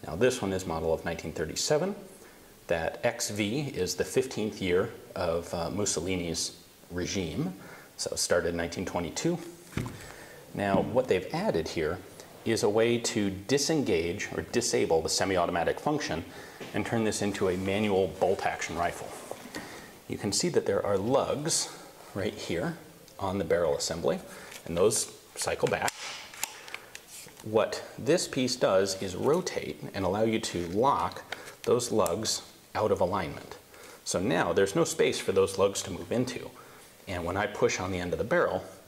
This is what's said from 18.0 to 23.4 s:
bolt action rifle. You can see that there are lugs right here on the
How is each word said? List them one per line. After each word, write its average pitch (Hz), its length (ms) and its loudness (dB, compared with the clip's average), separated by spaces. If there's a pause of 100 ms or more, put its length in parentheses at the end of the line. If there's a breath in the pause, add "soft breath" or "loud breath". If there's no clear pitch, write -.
bolt 95 280 2
action - 300 -4
rifle. 85 320 -2 (1000 loud breath)
You - 80 -4
can 104 160 -2
see - 160 2
that 127 160 4
there 98 200 2
are 101 120 2
lugs 123 720 2 (460 loud breath)
right 104 200 -2
here 151 440 -4 (400)
on 98 200 -2
the 95 60 0